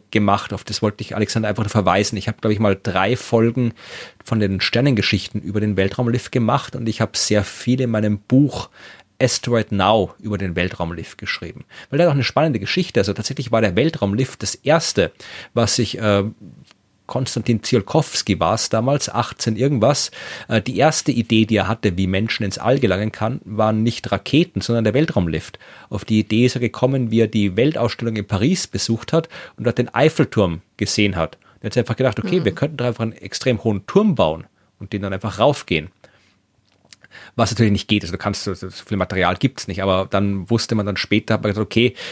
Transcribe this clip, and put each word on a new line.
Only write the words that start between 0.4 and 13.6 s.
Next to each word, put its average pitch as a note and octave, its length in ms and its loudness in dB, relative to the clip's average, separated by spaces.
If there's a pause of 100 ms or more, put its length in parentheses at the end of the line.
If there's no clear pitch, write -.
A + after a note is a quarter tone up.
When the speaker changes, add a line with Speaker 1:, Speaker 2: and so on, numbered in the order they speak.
Speaker 1:
auf G2 100 -8
das - 160 -8
wollte G#2+ 220 -2
ich - 120 -10
Alexander G#2+ 360 -2
einfach G#2 140 -2
nur G2+ 60 -4
verweisen. G2 460 2
Ich F#2+ 120 -6
habe, G#2+ 120 -4
glaube G#2+ 140 2
ich, G2+ 60 -2
mal G2+ 220 4
drei F#2+ 320 0
Folgen A#2 600 0 (500)
von A2+ 160 0
den F#2+ 220 0
Sternengeschichten A#2 800 0
über G#2 180 -4
den G#2 160 0
Weltraumlift A#2 560 0
gemacht B2 440 0
und A#2 120 -6
ich A2 140 -2
habe A2 140 -2
sehr G#2 280 2
viel - 380 -2
in A#2+ 80 -2
meinem G#2+ 300 0
Buch - 500 2 (500)
Asteroid A#2+ 500 0
Now G2 480 2
über G#2 200 -6
den F#2 180 -4
Weltraumlift E2+ 640 -4
geschrieben. - 480 -10 (240)
Weil C#3 80 -2
da F3 100 6
auch D3+ 40 2
eine C#3 120 2
spannende C#3+ 340 0
Geschichte, B2+ 420 -2
also G2 120 0
tatsächlich - 400 -6
war A2+ 80 4